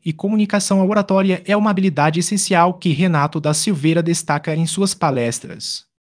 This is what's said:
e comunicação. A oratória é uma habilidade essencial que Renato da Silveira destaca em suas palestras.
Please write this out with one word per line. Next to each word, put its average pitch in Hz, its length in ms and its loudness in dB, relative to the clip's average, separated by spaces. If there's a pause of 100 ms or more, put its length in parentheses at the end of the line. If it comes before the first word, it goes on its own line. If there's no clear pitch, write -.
e 165 80 -4
comunicação. 202 680 0
A 190 40 4
oratória 190 600 2
é 202 100 2
uma 208 140 2
habilidade 160 480 2
essencial 180 560 2
que 180 180 0
Renato 156 460 0
da 151 160 0
Silveira 160 480 0
destaca 160 540 -2
em 165 100 0
suas 190 280 -2
palestras. 120 880 -4 (280)